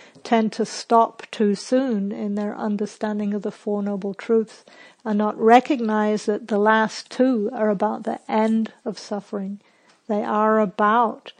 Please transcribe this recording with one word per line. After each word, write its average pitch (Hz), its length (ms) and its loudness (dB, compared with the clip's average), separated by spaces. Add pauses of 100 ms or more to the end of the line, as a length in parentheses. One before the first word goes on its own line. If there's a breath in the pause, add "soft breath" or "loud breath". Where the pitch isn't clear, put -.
(220 loud breath)
tend 226 300 0
to 214 120 -4
stop - 680 0
too 202 240 2
soon 226 560 0
in 214 240 -6
their 208 200 -4
understanding 208 800 -4
of 196 80 -4
the 208 80 -4
Four 208 320 -4
Noble 202 320 -6
Truths - 500 -2 (400 loud breath)
and 214 140 0
not 208 180 0
recognize 220 880 4
that 214 200 -4
the 208 120 -2
last 220 520 2
two 254 420 0
are 220 180 -2
about 214 340 -2
the - 160 -6 (100)
end 220 420 0 (120)
of 214 160 -8
suffering. 202 600 -8 (460 soft breath)
They 214 160 -2
are 214 380 2
about 214 800 2